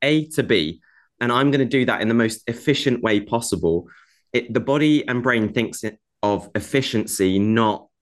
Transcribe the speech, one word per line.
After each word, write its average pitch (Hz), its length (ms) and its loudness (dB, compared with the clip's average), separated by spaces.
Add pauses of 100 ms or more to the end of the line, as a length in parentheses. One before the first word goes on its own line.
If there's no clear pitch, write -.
A 151 280 2
to 139 140 0
B, 82 380 0 (380)
and 120 120 0
I'm 135 200 2
gonna 135 140 2
do 127 200 2
that 113 160 0
in 110 60 0
the 113 60 2
most 113 340 0
efficient 127 560 -2
way 110 160 2
possible." 90 680 -2 (440)
It, 117 220 -4
the 113 80 0
body 147 460 2
and 123 140 -2
brain 117 300 0
thinks - 320 -4 (380)
of 101 340 -2
efficiency, 104 840 0
not 110 480 2 (140)